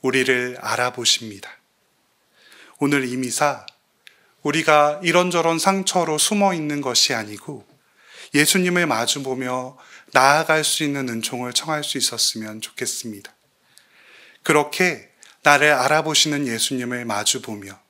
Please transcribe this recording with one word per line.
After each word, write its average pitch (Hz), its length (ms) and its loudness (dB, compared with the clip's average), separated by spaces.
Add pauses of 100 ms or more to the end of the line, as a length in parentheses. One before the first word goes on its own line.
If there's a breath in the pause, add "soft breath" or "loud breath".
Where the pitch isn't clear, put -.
우리를 127 600 0
알아보십니다. 113 880 -4 (1300 soft breath)
오늘 139 280 0
이 123 100 -4
미사, 131 480 -2 (800 soft breath)
우리가 151 600 4
이런저런 165 560 2
상처로 180 580 0
숨어 196 360 2
있는 151 280 -4
것이 127 320 2
아니고 107 540 -8 (640 loud breath)
예수님을 175 540 4
마주보며 127 920 -4 (360 loud breath)
나아갈 151 500 4
수 - 200 -2
있는 139 260 -2
은총을 120 440 -6
청할 151 300 -2
수 - 140 -6
있었으면 110 640 -4
좋겠습니다. - 720 -10 (1080 soft breath)
그렇게 151 680 0 (340 soft breath)
나를 147 300 6
알아보시는 147 760 2
예수님을 120 580 -4
마주보며 104 760 -4 (100)